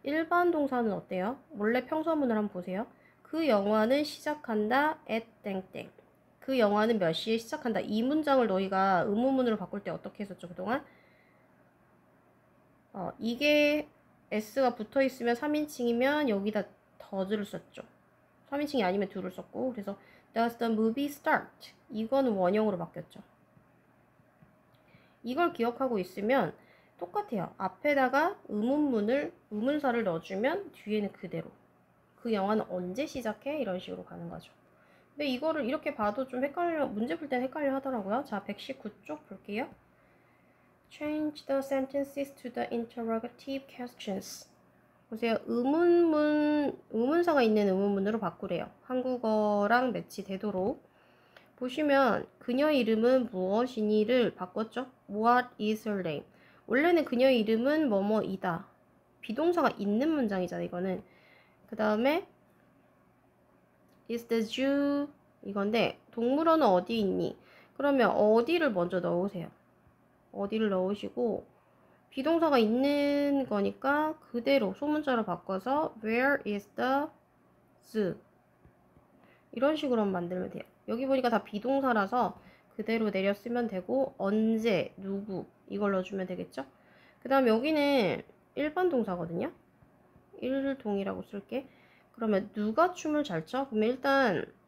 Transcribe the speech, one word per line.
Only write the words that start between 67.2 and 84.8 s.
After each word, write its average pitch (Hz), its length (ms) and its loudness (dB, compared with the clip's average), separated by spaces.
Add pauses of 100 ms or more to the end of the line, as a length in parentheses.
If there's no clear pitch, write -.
그러면 269 340 4
어디를 240 640 4
먼저 180 260 0
넣으세요. 175 500 -2 (840)
어디를 208 360 -2
넣으시고, 202 760 -2 (640)
비동사가 311 480 2
있는 285 920 4
거니까 269 680 0 (140)
그대로 240 420 2
소문자로 285 520 -2
바꿔서 190 680 -2 (100)
where 240 420 2
is 202 240 -6
the 262 360 0 (800)
zoo? 208 320 -2 (1400)
이런 277 240 0
식으로 247 300 0
만들면 185 440 -4
돼요. - 140 -12 (240)
여기 233 180 -4
보니까 262 240 2
다 220 140 2
비동사라서 240 960 0 (360)
그대로 220 360 -2
내려 196 240 0
쓰면 240 320 -4
되고, 196 500 -2
언제, 220 800 2